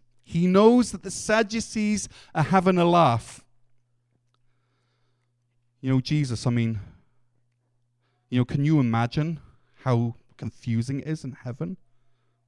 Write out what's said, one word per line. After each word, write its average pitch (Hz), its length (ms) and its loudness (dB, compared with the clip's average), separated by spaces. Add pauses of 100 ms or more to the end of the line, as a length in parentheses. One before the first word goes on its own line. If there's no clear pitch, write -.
(240)
He 170 240 -2
knows 220 440 6
that 190 120 -14
the 190 80 -12
Sadducees 214 1000 -2 (240)
are 160 100 0
having 185 360 2
a 170 60 4
laugh. 160 600 0 (2250)
You 131 120 -4
know, 131 100 2
Jesus, 135 460 -4
I - 20 0
mean, 117 300 -2 (1500)
you 123 100 0
know, 123 60 2
can 143 200 -2
you 156 140 4
imagine 127 600 -2 (440)
how 120 320 0 (220)
confusing 117 640 -6
it - 60 -14
is 156 160 -8
in 127 100 -12 (100)
heaven? 160 340 -10 (720)